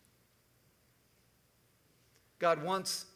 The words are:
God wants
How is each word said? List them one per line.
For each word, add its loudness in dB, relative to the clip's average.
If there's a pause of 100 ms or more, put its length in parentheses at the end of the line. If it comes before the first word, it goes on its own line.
(2500)
God 2
wants -2 (120)